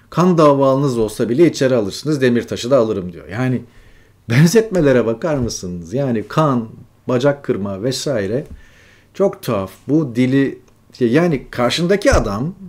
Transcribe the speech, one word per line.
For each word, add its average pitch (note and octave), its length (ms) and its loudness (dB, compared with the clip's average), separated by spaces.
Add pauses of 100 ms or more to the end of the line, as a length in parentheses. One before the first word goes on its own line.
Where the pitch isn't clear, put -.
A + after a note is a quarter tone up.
(100)
"Kan F3 280 2
davalınız C#3 600 4
olsa A2+ 300 -2
bile C#3+ 180 4
içeri C3+ 280 0
alırsınız, B2 460 -2
Demirtaş'ı A#2+ 500 0
da C#3 60 4
alırım," G2 360 -2
diyor. E2 160 -18
Yani B2 340 -4 (680)
benzetmelere D#3 760 4
bakar C#3+ 300 -2
mısınız? F2+ 580 -6
Yani B2 340 -2
kan, C3 400 0 (400)
bacak C#3 360 0
kırma G2 380 -4
vesaire. B2+ 640 -4 (680)
Çok G3 280 -2
tuhaf. G2 300 -4 (160)
Bu C3+ 280 0
dili, C3 420 0 (420)
yani C3+ 500 2
karşındaki E3+ 600 0
adam A#2 420 -2 (140)